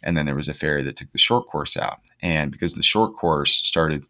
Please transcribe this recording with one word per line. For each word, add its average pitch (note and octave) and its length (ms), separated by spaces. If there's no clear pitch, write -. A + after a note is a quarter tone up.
and E2+ 120
then D2+ 120
there C#2 80
was D2 120
a C#2 60
ferry D2 300
that C#2 120
took - 140
the - 80
short - 300
course - 280
out. - 260
And D#2 300
because E2+ 240
the C#2 80
short G#2+ 320
course D2 360
started D#2 580